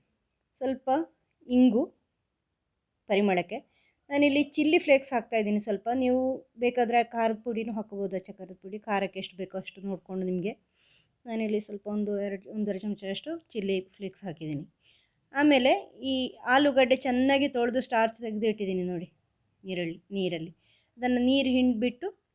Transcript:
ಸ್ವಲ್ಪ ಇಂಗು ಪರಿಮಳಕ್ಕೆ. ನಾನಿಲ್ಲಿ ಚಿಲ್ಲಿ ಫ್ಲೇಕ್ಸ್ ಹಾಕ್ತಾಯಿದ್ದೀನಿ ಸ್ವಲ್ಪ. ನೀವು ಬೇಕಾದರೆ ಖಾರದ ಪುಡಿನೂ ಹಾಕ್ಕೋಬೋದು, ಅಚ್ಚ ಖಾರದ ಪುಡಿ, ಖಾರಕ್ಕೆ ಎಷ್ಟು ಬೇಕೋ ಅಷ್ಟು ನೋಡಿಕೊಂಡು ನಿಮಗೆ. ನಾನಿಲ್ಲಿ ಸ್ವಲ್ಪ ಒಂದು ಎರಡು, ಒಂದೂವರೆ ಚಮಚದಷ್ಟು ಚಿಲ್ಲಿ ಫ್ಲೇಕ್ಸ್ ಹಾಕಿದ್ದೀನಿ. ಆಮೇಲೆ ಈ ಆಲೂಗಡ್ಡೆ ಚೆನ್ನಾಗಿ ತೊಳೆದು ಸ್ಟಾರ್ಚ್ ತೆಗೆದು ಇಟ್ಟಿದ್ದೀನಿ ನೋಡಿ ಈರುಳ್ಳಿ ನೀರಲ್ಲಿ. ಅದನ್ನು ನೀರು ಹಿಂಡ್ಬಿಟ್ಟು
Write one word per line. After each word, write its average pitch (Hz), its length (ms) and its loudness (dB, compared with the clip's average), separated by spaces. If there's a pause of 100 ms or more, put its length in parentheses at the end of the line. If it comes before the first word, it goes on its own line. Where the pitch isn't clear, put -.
(600)
ಸ್ವಲ್ಪ 262 260 -4 (600)
ಇಂಗು 247 360 6 (1300)
ಪರಿಮಳಕ್ಕೆ. 196 480 2 (520)
ನಾನಿಲ್ಲಿ 285 400 4
ಚಿಲ್ಲಿ 311 300 2
ಫ್ಲೇಕ್ಸ್ 277 320 4
ಹಾಕ್ತಾಯಿದ್ದೀನಿ 214 500 -2
ಸ್ವಲ್ಪ. 208 340 -6
ನೀವು 254 240 2 (400)
ಬೇಕಾದರೆ 240 460 2
ಖಾರದ 226 360 -2
ಪುಡಿನೂ 226 320 -6
ಹಾಕ್ಕೋಬೋದು, 202 420 -6
ಅಚ್ಚ 185 160 -10
ಖಾರದ 185 240 -18
ಪುಡಿ, 196 240 -14
ಖಾರಕ್ಕೆ 196 400 -4
ಎಷ್ಟು 190 180 -12
ಬೇಕೋ 190 200 -10
ಅಷ್ಟು 185 240 -12
ನೋಡಿಕೊಂಡು 185 440 -8
ನಿಮಗೆ. 185 280 -4 (720)
ನಾನಿಲ್ಲಿ 220 360 -4
ಸ್ವಲ್ಪ 208 260 -14
ಒಂದು 208 320 -4
ಎರಡು, 196 300 -6
ಒಂದೂವರೆ 208 300 -4
ಚಮಚದಷ್ಟು 202 520 -8 (180)
ಚಿಲ್ಲಿ 196 280 -2 (120)
ಫ್ಲೇಕ್ಸ್ 190 340 -14
ಹಾಕಿದ್ದೀನಿ. 156 420 -8 (680)
ಆಮೇಲೆ 277 380 4 (320)
ಈ 269 120 -2 (320)
ಆಲೂಗಡ್ಡೆ 262 500 4
ಚೆನ್ನಾಗಿ 269 520 2
ತೊಳೆದು 240 320 0
ಸ್ಟಾರ್ಚ್ 226 360 0
ತೆಗೆದು 220 300 -4
ಇಟ್ಟಿದ್ದೀನಿ 190 380 -2
ನೋಡಿ 180 220 -6 (560)
ಈರುಳ್ಳಿ 180 340 -6 (140)
ನೀರಲ್ಲಿ. 170 400 -4 (460)
ಅದನ್ನು 247 240 0
ನೀರು 262 280 2
ಹಿಂಡ್ಬಿಟ್ಟು 247 580 0 (280)